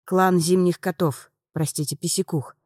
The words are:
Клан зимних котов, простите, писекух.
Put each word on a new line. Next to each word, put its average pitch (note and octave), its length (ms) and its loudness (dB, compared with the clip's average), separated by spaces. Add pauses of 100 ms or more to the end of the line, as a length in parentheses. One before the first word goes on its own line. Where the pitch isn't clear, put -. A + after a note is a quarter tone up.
Клан F#3 340 4
зимних F3+ 400 2
котов, - 520 -4 (220)
простите, D3+ 420 -4
писекух. - 600 -4 (100)